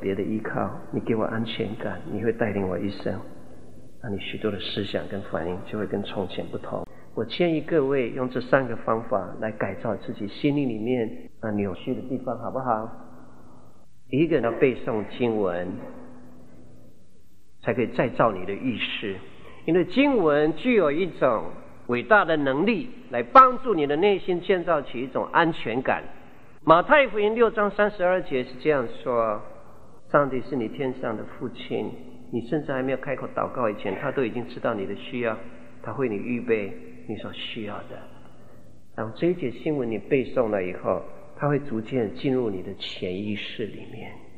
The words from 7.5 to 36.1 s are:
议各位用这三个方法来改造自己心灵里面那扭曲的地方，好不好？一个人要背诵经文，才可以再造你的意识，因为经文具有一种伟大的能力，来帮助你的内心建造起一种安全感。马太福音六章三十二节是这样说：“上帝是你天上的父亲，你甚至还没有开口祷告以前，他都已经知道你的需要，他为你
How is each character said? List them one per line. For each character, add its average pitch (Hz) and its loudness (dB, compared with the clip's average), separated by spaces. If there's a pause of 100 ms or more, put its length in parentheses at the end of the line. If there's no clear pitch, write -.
议 156 2
各 151 2
位 135 2
用 127 -2
这 123 -2
三 135 6
个 113 -2
方 113 2
法 98 0
来 110 0
改 101 -2
造 104 -2
自 - -6
己 104 -6
心 143 2
灵 139 2
里 110 -2
面 113 0 (120)
那 110 -2
扭 101 0
曲 127 -4
的 107 -6
地 135 -4
方， 120 -4
好 113 -6
不 107 -2
好？ 113 0 (1200)
一 151 4
个 151 4
人 117 2
要 117 4
背 127 4
诵 110 0 (140)
经 117 4
文， 90 2 (1900)
才 117 0
可 117 2
以 107 2
再 123 2
造 117 4
你 90 -4
的 196 -2
意 123 -2
识， - -4 (500)
因 160 4
为 180 6
经 269 6
文 156 6
具 247 2
有 170 6
一 170 0 (120)
种 113 4 (420)
伟 120 2
大 208 6
的 165 4
能 139 2
力， 196 2 (220)
来 123 0
帮 254 8
助 233 2
你 147 4
的 143 2
内 196 4
心 175 0
建 175 2
造 160 2
起 131 -6
一 135 -4
种 120 -2
安 165 8
全 127 -2
感。 90 2 (600)
马 165 10
太 277 8
福 208 -2
音 208 4
六 233 6
章 208 2
三 208 4
十 196 -4
二 180 4
节 131 0
是 123 -6
这 151 2
样 135 4 (160)
说 113 0 (680)
：“上 143 6
帝 127 -2
是 143 -4
你 113 0
天 131 -4
上 120 -2
的 107 -6
父 - -8
亲， 113 -4 (420)
你 120 0
甚 151 0
至 143 -4
还 131 0
没 131 2
有 127 0
开 135 -4
口 127 -8
祷 95 0
告 123 0
以 104 0
前， 101 -2
他 139 0
都 131 2
已 110 0
经 120 -4
知 - -12
道 123 2
你 98 -2
的 101 -4
需 - -6
要， 113 0 (460)
他 113 -6
为 127 0
你 107 0